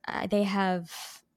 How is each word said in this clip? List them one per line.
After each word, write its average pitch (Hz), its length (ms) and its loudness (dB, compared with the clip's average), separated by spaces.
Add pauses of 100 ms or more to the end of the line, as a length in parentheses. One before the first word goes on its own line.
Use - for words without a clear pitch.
uh, - 200 -4
they 208 160 4
have, 190 500 2 (440)